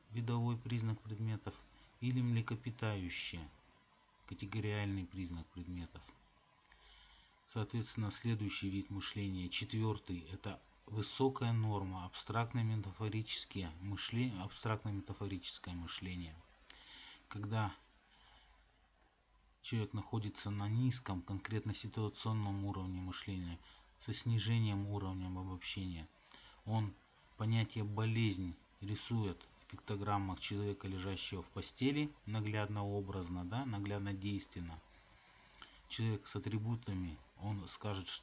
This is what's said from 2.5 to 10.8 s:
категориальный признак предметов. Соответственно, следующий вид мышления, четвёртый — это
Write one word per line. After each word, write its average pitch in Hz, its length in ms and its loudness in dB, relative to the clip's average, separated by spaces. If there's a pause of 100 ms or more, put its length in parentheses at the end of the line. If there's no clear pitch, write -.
категориальный 104 800 0
признак 87 420 -4
предметов. 85 540 -6 (1400)
Соответственно, 110 640 0
следующий 104 580 2
вид 98 220 0
мышления, 95 580 0
четвёртый — 104 720 0 (120)
это 98 280 -6 (260)